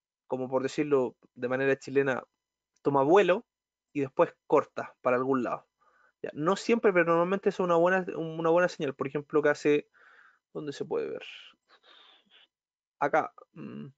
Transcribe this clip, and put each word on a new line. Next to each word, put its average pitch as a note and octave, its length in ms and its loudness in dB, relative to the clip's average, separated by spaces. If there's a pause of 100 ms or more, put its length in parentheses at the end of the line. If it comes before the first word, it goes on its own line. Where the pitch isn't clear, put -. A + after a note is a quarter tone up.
(280)
como B2+ 220 -6
por C3 120 0
decirlo C3 540 0 (180)
de B2 140 -8
manera C3+ 320 0
chilena, C#3 440 -2 (600)
toma C#3 200 2
vuelo F3+ 420 4 (460)
y D3 100 -4
después D#3 320 0 (120)
corta - 560 -2
para B2+ 160 2
algún C3 260 0
lado. E2 240 -6 (540)
Ya, - 120 -8
no D#3+ 220 -2
siempre, A3+ 380 0
pero F3 120 4
normalmente F3 440 0
es F3+ 100 -4
una F3+ 160 2
buena, F3+ 300 2 (100)
una E3 340 -4
buena F3 200 4
señal. C#3+ 240 -6
Por C3+ 140 -6
ejemplo, D3 340 -2
que D3 80 4
hace, D3 400 2 (640)
¿dónde D3+ 200 -10
se - 120 -10
puede D2 240 -4
ver? - 140 -12 (1800)
Acá, D3 340 -2 (200)
mm, C#3+ 340 -14 (100)